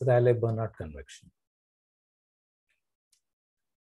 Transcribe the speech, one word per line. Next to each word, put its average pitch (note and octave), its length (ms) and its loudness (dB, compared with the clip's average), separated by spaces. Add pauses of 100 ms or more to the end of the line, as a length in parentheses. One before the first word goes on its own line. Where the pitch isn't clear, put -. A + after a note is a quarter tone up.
Rayleigh-Bénard A#2 760 2
convection. - 560 -16 (2500)